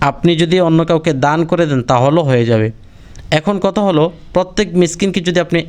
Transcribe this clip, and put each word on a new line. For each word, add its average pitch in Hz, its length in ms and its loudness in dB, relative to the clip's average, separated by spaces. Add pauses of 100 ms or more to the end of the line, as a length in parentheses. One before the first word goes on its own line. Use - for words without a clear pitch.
আপনি 151 340 2
যদি 170 260 0
অন্য 165 240 2
কাউকে 165 280 0
দান 143 320 0
করে 170 200 0
দেন 139 160 0
তাহলেও 135 420 2
হয়ে 127 220 2
যাবে। 113 260 0 (600)
এখন 185 280 0
কথা 190 220 -2
হলো, 170 300 2 (220)
প্রত্যেক 180 420 -2
মিসকিনকে 180 440 0
যদি 175 200 -2
আপনি 170 300 -2